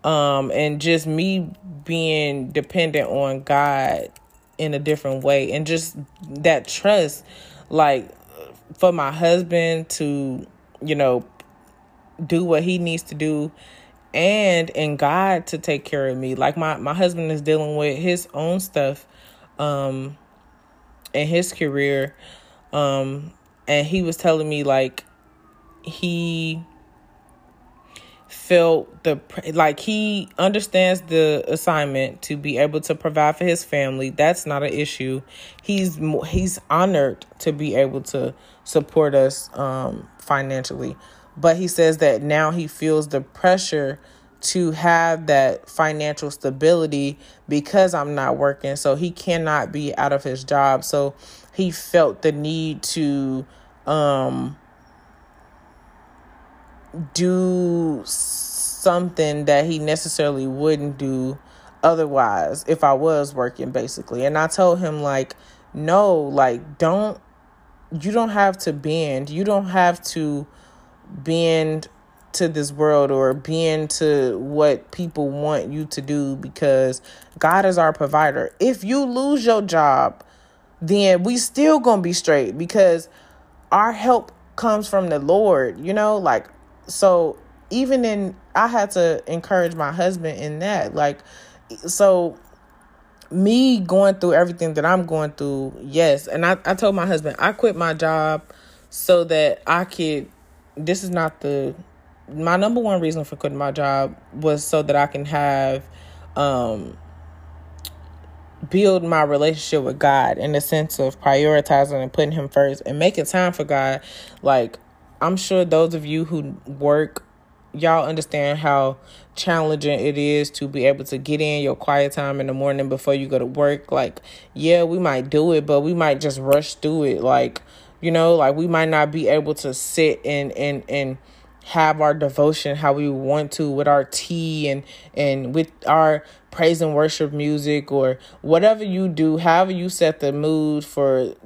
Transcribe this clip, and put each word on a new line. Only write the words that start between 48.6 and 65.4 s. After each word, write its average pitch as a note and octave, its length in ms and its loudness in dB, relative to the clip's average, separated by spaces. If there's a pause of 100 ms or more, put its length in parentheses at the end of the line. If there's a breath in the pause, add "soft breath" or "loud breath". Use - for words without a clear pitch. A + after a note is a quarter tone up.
So C#3 180 0
he E3+ 160 -4
cannot D#3 600 -2
be D3 240 -6
out C#3 160 0
of C#3 100 -2
his C3 220 -8
job. C3+ 400 2
So C#3 300 -2 (380 loud breath)
he F#3 180 -2
felt D#3+ 520 0
the D#3 100 2
need D3+ 520 -6
to, C3+ 600 -4 (400 soft breath)
um, C3+ 720 0 (2500)
do F3+ 920 0
something - 1400 -2
that D3 220 4
he D#3+ 120 -2
necessarily D3+ 680 -2
wouldn't C#3+ 500 -2
do C3 420 -4 (440 loud breath)
otherwise C3 840 0
if - 160 0
I C#3 120 4
was C#3+ 400 0
working, B2+ 360 -4
basically. B2 540 -6
And D3+ 140 0
I D#3+ 80 2
told F3+ 320 4
him, D3+ 240 -4
like, C3+ 340 -2 (380 soft breath)